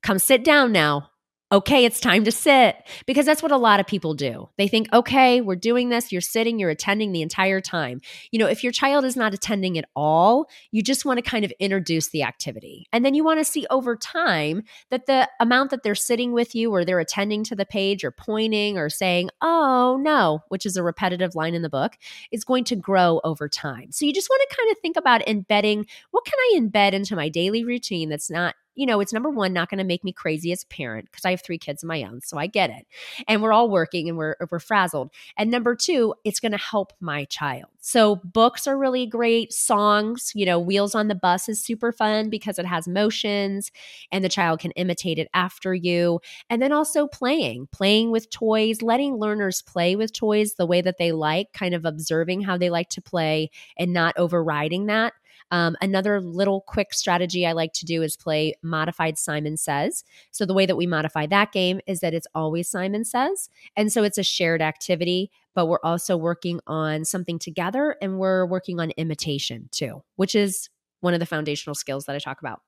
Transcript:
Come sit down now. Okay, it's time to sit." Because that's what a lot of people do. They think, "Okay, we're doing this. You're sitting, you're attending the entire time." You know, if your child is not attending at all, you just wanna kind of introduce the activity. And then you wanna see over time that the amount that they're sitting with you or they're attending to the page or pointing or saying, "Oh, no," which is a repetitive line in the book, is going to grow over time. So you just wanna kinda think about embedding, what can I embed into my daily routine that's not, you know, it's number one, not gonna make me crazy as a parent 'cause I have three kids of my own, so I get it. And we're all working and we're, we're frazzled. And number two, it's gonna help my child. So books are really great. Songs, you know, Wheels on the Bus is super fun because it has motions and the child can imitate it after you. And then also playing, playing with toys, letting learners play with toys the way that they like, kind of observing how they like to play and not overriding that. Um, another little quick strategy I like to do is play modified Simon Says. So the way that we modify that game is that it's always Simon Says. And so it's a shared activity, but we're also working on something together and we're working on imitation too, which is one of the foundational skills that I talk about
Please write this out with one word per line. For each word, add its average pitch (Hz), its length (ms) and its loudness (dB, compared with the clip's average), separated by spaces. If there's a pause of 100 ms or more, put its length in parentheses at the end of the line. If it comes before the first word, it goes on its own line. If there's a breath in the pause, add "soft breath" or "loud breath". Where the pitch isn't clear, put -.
Come 196 160 0
sit 254 240 4
down 285 300 6
now. 147 360 4 (440)
Okay, 247 300 6
it's 226 160 2
time 214 240 4
to 220 80 2
sit." 262 460 6 (280 loud breath)
Because 262 200 2
that's 302 180 2
what 311 80 2
a 277 60 4
lot 214 240 6
of 196 40 0
people 170 280 -2
do. 135 340 -6 (100)
They 202 120 2
think, 220 240 2
"Okay, 247 480 6
we're 190 160 -2
doing 240 320 2
this. 240 200 0
You're 180 120 -2
sitting, 226 360 -2
you're 185 120 2
attending 202 420 0
the 170 100 -2
entire 190 380 0
time." 143 400 -4 (320 loud breath)
You 226 80 -2
know, 214 80 4
if - 160 0
your 247 80 0
child 277 320 2
is 254 140 -2
not 220 160 0
attending 190 440 -2
at - 160 -6
all, 170 560 4 (220 loud breath)
you 214 100 0
just 254 220 0
wanna 247 180 0
kind 226 220 -2
of 196 160 -4
introduce 185 480 0
the 151 160 -4
activity. - 680 -10
And 233 100 4
then 277 120 4
you 311 100 4
wanna 320 180 2
see 302 260 -4
over 247 280 0
time 196 640 -2 (280 loud breath)
that 254 160 -4
the 262 220 4 (120)
amount 247 300 4
that 262 120 -6
they're 208 100 0
sitting 240 380 0
with 233 240 0
you 226 160 0
or 180 140 2
they're 180 160 2
attending 208 440 -2
to 220 100 -8
the 196 100 -2
page 196 400 -2
or 127 60 -4
pointing 214 680 -2
or 151 120 -2
saying, 180 400 0 (120)
"Oh, 269 600 4
no," 214 460 2
which 185 180 -4
is 190 120 -2
a 180 60 0
repetitive 175 520 -2
line 165 180 -2
in 165 100 -2
the 156 60 -4
book, 143 280 -2 (340 loud breath)
is 220 140 -6
going 254 200 2
to 240 120 -2
grow 180 480 4
over 151 240 -4
time. - 420 -10
So - 140 -4
you 285 80 2
just 381 160 -2
wanna 539 160 4 (120)
kinda 453 240 2
think 339 140 -4
about 254 320 2
embedding, 208 580 0 (260 loud breath)
what 480 120 0
can 554 160 -2
I 466 220 4
embed 202 320 4
into 196 240 -2
my 151 100 -2
daily 190 380 0
routine 226 420 -4
that's 147 240 -6
not, 170 240 -2 (180)
you 269 120 -4
know, 214 160 2
it's 196 100 -2
number 233 180 -2
one, 208 220 -2
not 175 180 -2
gonna 196 140 -4
make 175 180 -2
me 185 120 -6
crazy 160 400 -4
as 180 100 -8
a - 40 -20
parent 113 440 -10
'cause - 140 -14
I 185 60 2
have 180 100 -4
three 170 160 -8
kids - 260 -10
of 165 40 -10
my 160 160 -6
own, 117 180 -14
so - 160 -12
I 156 100 -4
get 190 220 0
it. - 180 -14 (400 loud breath)
And 214 160 0
we're 220 80 2
all 226 180 6
working 170 380 0
and 165 100 -4
we're, 156 200 -4 (120)
we're 170 100 -6
frazzled. 165 520 -2 (240 loud breath)
And 214 160 -2
number 240 240 0
two, 240 480 0
it's 208 160 -4
gonna 214 180 -2
help 196 440 -4
my 147 240 -6
child. 139 400 -6 (160)
So 208 420 4
books 226 440 2
are 277 100 0
really 254 280 0
great. 233 460 0
Songs, 208 840 0
you 202 120 0
know, 175 120 4
Wheels 196 380 0
on 214 140 0
the 202 60 0
Bus 180 340 0
is 214 120 -4
super 233 300 -2
fun 214 380 0
because 208 300 -6
it 175 60 -4
has 175 220 -4
motions 202 840 -2 (380 loud breath)
and 190 140 -2
the 185 60 0
child 165 320 0
can 175 100 -6
imitate 175 480 -4
it 160 140 -4
after 185 400 -2
you. 175 480 0 (280 loud breath)
And 233 120 0
then 277 100 2
also 294 360 0
playing, 220 640 -4
playing 214 360 2
with 220 200 -2
toys, 220 520 0
letting 254 360 0
learners 208 440 -2
play 180 360 0
with 214 160 -2
toys 214 400 0
the 175 120 0
way 175 140 2
that 180 180 -2
they 170 140 0
like, 160 400 -2
kind 180 220 -4
of 165 100 -4
observing 165 580 -2
how 190 160 -2
they 180 120 0
like 170 220 -2
to - 100 -10
play 156 500 -2 (260 loud breath)
and 175 140 -2
not 170 260 2
overriding 165 680 0
that. 220 280 0 (400 soft breath)
Um, 170 280 2
another 196 400 0
little 190 400 0
quick - 320 -4
strategy 175 520 0
I 165 60 2
like 165 220 -2
to - 120 -6
do 165 180 0
is 151 120 -4
play 156 380 -2 (100)
modified 160 540 -2
Simon 151 400 -4
Says. 156 480 -4 (260 soft breath)
So 208 140 -4
the 185 80 2
way 190 120 4
that 180 120 0
we 175 100 0
modify 156 380 -2
that 202 260 2
game 185 340 0
is 185 140 -6
that 165 140 -2
it's 165 200 -6
always 160 360 -2
Simon 196 340 -4
Says. 277 460 -4 (260 loud breath)
And 208 160 0
so 226 120 0
it's 202 140 0
a 196 60 -2
shared 165 380 0
activity, 175 680 -2 (240)
but 175 120 2
we're 165 180 0
also 175 320 0
working 170 520 -4
on 156 360 -4
something 170 340 -6
together 196 640 -4
and 190 160 -4
we're 185 280 2
working 180 340 -4
on 165 120 -2
imitation 147 840 -6
too, 135 300 -8 (120)
which 190 200 -2
is 202 340 -2 (320)
one 175 120 0
of 170 60 0
the 170 60 -2
foundational 151 500 -6
skills 139 300 -8
that 143 100 -6
I 143 40 -6
talk 135 200 -12
about 120 280 -10